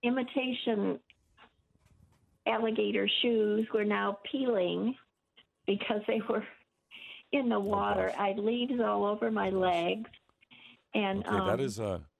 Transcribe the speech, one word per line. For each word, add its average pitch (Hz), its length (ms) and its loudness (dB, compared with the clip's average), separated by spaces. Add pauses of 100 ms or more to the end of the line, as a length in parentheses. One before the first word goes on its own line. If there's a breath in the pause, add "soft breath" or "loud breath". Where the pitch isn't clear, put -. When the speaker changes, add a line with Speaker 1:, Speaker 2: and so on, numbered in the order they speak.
Speaker 1:
imitation 240 960 0 (1500)
alligator 220 640 0 (140)
shoes 220 500 2
were 214 120 2
now 202 340 0 (120)
peeling 214 640 0 (720)
because 202 400 0
they 220 220 0
were 214 160 0 (880 loud breath)
in 269 160 2
the 220 80 2
Speaker 2:
Oh, 202 40 2
Speaker 1:
water. 202 480 2
Speaker 2:
gosh. - 100 -4
Speaker 1:
I 202 100 2
had 196 100 -2
leaves 240 420 0
all 208 240 2
over 208 260 0
my 196 200 0
Speaker 2:
Gosh. 190 100 0
Speaker 1:
legs. 180 500 0 (840 loud breath)
And, 196 320 0
Speaker 2:
Okay, 104 100 0 (100)
that 101 80 2
Speaker 1:
um, 120 60 0
Speaker 2:
is 117 180 -2
a 98 240 -2 (180)